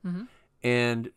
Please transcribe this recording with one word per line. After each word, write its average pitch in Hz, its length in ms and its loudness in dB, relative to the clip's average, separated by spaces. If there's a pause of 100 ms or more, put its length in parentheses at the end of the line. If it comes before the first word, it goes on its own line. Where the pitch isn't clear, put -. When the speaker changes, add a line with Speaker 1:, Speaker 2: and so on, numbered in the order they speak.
Speaker 1:
Mm-hmm. 180 180 -6 (400)
Speaker 2:
And 120 540 2